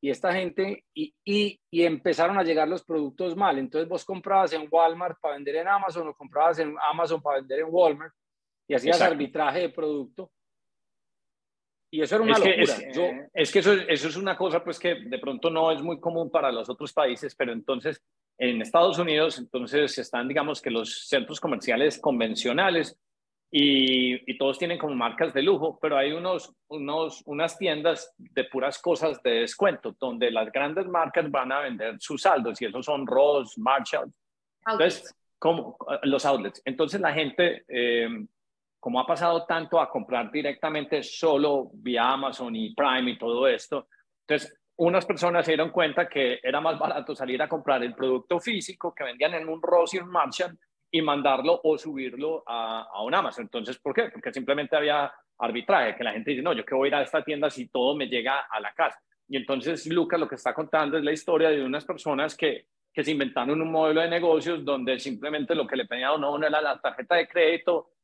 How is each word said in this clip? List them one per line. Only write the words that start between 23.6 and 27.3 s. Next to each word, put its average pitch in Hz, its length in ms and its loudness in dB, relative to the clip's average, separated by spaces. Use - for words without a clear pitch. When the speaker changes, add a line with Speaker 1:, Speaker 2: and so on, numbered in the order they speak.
Speaker 2:
y 127 80 -6
todos 135 220 0
tienen 170 200 -4
como 147 180 -4
marcas 120 360 0
de 135 80 0
lujo, 160 400 2
pero 151 160 0
hay 139 140 2
unos, 175 420 -4
unos, 151 600 -4
unas 151 300 -2